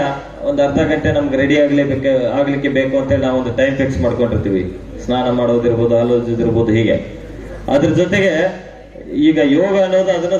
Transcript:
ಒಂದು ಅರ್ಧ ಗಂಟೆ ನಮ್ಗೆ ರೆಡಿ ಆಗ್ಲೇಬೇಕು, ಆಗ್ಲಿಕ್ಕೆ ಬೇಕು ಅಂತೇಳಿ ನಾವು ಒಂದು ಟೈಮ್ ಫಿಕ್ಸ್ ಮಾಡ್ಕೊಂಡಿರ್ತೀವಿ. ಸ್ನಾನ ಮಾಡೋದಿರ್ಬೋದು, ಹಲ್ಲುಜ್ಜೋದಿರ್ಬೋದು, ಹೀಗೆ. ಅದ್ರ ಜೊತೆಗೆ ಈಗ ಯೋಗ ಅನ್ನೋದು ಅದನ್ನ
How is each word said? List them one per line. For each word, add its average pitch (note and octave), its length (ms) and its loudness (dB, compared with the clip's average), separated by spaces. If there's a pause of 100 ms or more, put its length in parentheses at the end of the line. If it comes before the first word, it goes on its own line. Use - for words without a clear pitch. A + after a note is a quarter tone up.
(420)
ಒಂದು C#3+ 220 0
ಅರ್ಧ C#3 160 2
ಗಂಟೆ D#3 320 0
ನಮ್ಗೆ C#3+ 260 0
ರೆಡಿ C#3 220 2
ಆಗ್ಲೇಬೇಕು, C3+ 800 2
ಆಗ್ಲಿಕ್ಕೆ C#3 300 0
ಬೇಕು C3+ 280 0
ಅಂತೇಳಿ C3+ 240 0
ನಾವು C3 200 0
ಒಂದು A#2+ 160 -4
ಟೈಮ್ C3+ 200 0
ಫಿಕ್ಸ್ C3+ 240 -2
ಮಾಡ್ಕೊಂಡಿರ್ತೀವಿ. G2+ 760 -2 (280)
ಸ್ನಾನ B2 240 -2
ಮಾಡೋದಿರ್ಬೋದು, A#2+ 680 2
ಹಲ್ಲುಜ್ಜೋದಿರ್ಬೋದು, A#2 760 0
ಹೀಗೆ. A2 220 2 (800)
ಅದ್ರ C#4+ 180 4
ಜೊತೆಗೆ F3+ 440 2 (800)
ಈಗ D#3 240 2
ಯೋಗ E3 420 2
ಅನ್ನೋದು F#3 320 2
ಅದನ್ನ F3 280 -2